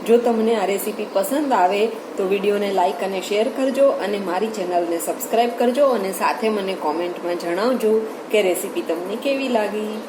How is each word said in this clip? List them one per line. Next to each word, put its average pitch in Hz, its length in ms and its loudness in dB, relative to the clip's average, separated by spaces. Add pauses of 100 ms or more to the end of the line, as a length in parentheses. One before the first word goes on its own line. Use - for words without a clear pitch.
જો 226 140 6
તમને 233 380 2
આ 208 100 0
રેસીપી 202 480 -2
પસંદ 262 400 0
આવે 196 280 4 (320)
તો 196 140 -2
વીડિયોને 202 460 0
લાઈક 190 300 0
અને 190 180 -4
શેર 202 280 0
કરજો 269 360 2 (160)
અને 202 180 -2
મારી 190 300 -2
ચેનલને 175 500 -2
સબસ્ક્રાઇબ 233 580 0
કરજો 247 320 4
અને 202 220 0
સાથે 185 380 0
મને 196 280 -2
કોમેન્ટમાં 175 600 -2
જણાવજો 214 540 0 (400)
કે 214 100 4
રેસીપી 175 400 -2
તમને 180 380 -4
કેવી 269 320 -2
લાગી. 214 420 -2 (160)